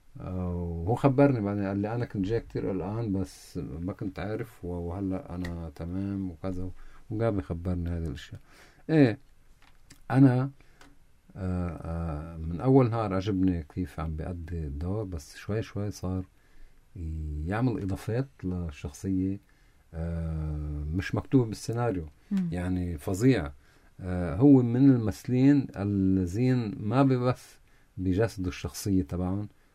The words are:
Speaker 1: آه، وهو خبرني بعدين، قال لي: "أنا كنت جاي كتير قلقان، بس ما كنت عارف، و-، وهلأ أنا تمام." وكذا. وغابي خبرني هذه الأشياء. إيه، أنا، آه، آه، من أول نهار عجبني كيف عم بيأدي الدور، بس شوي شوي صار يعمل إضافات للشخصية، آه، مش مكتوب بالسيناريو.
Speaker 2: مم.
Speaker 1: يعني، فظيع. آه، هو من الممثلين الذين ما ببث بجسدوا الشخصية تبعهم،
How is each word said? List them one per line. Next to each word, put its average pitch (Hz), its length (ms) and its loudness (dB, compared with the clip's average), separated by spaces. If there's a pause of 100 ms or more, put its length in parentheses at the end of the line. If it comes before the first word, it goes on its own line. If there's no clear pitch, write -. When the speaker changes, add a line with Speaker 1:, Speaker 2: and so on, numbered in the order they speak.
(200)
Speaker 1:
آه، 90 360 -4
وهو 87 400 -2
خبرني 135 460 4
بعدين، 101 220 0
قال 98 140 0
لي: 104 180 0
"أنا 120 100 -2
كنت 101 200 -2
جاي 110 140 2
كتير 113 300 -6
قلقان، 101 440 -2
بس - 440 -6
ما 85 360 -6
كنت - 260 -8
عارف، 110 460 -8
و-، - 20 -6
وهلأ 87 680 -4
أنا 85 400 -6
تمام." 95 560 -4
وكذا. 92 400 -6 (380)
وغابي 107 320 0
خبرني 87 480 -4
هذه 82 180 -4
الأشياء. - 340 -10 (480)
إيه، 139 300 -2 (920)
أنا، 131 400 4 (840)
آه، 90 460 -4
آه، 82 560 -8
من 80 240 -6
أول 131 280 6
نهار 110 240 -2
عجبني 92 500 0
كيف 85 360 -8
عم 80 160 -4
بيأدي 82 520 -6
الدور، 87 360 -4
بس 87 320 -10
شوي 107 260 -4
شوي 101 300 -6
صار 92 340 -4 (1200)
يعمل 107 360 0
إضافات 107 460 -2 (160)
للشخصية، 92 960 -2 (540)
آه، 78 920 -4 (100)
مش 95 220 -2
مكتوب 117 320 2
بالسيناريو. 110 580 -2 (260)
Speaker 2:
مم. 185 200 0
Speaker 1:
يعني، 90 460 0
فظيع. 98 540 4 (480)
آه، 90 360 -2
هو 135 260 10
من 120 280 6
الممثلين 127 840 4
الذين 98 1040 2
ما 113 240 2
ببث 127 520 0 (420)
بجسدوا 92 500 0
الشخصية 95 560 0
تبعهم، 92 460 -2 (240)